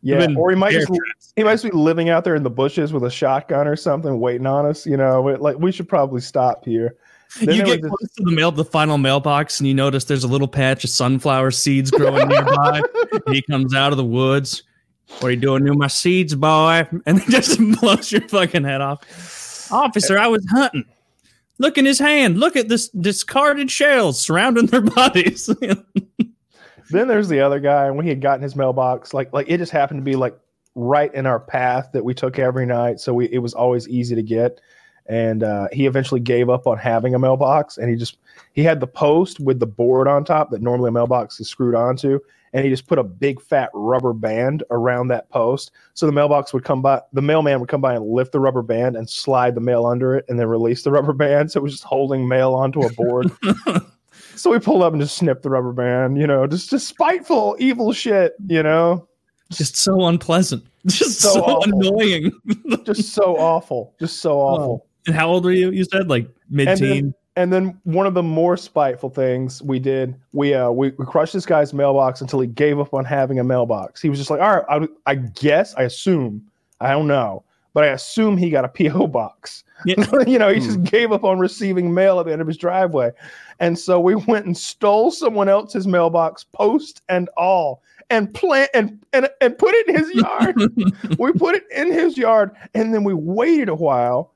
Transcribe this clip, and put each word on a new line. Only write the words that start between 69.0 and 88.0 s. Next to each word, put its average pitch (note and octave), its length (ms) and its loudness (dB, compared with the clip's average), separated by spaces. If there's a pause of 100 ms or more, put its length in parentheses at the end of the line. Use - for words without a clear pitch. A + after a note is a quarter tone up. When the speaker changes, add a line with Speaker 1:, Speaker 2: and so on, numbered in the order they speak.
Speaker 1:
things C3 520 -4
we C3+ 180 -2
did, C3 340 -2 (180)
we, C#3+ 220 0
uh, B2+ 160 0
we, C3+ 200 0
we C3+ 160 -10
crushed D#3+ 260 -2
this F#3 140 -6
guy's D3+ 260 2
mailbox C#3 480 0
until C3+ 200 -4
he B2+ 60 0
gave C#3+ 320 0
up C#3+ 140 -4
on C3+ 120 -2
having C3+ 360 -2
a B2 40 0
mailbox. A#2 580 -2
He D#3 80 0
was C#3 80 -4
just C#3 120 -6
like, D3+ 100 -2
"All F#3+ 200 2
right, D3+ 280 -2 (180)
I, C#3 40 0
I C#3 60 2
guess, C#3 600 0
I C3+ 80 0
assume, B2 580 -2 (380)
I B2 100 0
don't D#3 180 0
know, A#2 340 -2 (300)
but D3+ 120 4
I D3+ 40 4
assume G3+ 480 0
he F3 140 0
got C#3 140 0
a B2+ 40 -6
P D3+ 220 0
O F3+ 160 0
box." - 580 -8 (200)
Speaker 2:
Yeah. F3+ 120 0 (180)
Speaker 1:
<laughs> C4 120 4
You B3+ 120 4
know, G#3 140 4
he G3+ 80 2
just G#3+ 180 -2
Speaker 3:
Hmm. F3 60 0
Speaker 1:
gave A3 280 0
up G#3 120 -2
on F#3+ 140 2
receiving F#3 560 -2
mail F#3+ 260 2
at E3 60 -4
the D#3+ 60 -4
end D#3 80 -4
of D#3+ 60 -4
his E3 100 -6
driveway. E3+ 540 0 (480)
And E3+ 200 0
so F3+ 220 2
we F#3 140 4
went G#3+ 320 0
and F3 100 -2
stole G#3+ 540 2
someone A3+ 380 -2
else's G3 380 0
mailbox, E3+ 580 0
post A3+ 640 -2
and F3+ 280 -2
all, F3 460 0 (280)